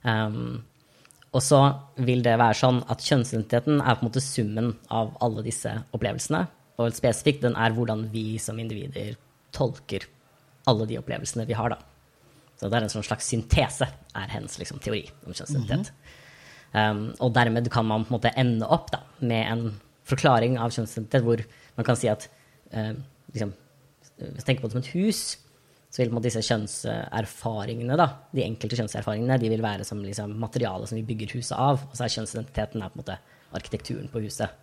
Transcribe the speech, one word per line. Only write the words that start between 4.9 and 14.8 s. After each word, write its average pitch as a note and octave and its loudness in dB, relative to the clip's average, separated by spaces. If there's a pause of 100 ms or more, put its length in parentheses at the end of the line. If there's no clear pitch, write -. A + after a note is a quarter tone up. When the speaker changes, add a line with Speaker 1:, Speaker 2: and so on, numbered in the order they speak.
Speaker 1:
av A2+ 0
alle A2 0
disse - -6 (240)
opplevelsene, B2 -2 (320)
og A#2 2
spesifikt C3+ 2
den A#2+ 2
er A2+ 2
hvordan A2 0
vi A2 -4
som A2 -6
individer G#2 -8 (380)
tolker - -4 (600)
alle A2+ 2
de A#2 -4
opplevelsene - -6
vi A#2 -4
har, A2 0
da. - -2 (800)
Så G2+ -4
det A2+ 2
er A2 2
en G#2 -2
sånn G#2+ -4
slags - -4
syntese, - 2 (280)
er G2 -6
hens, G#2+ -8
liksom, - -10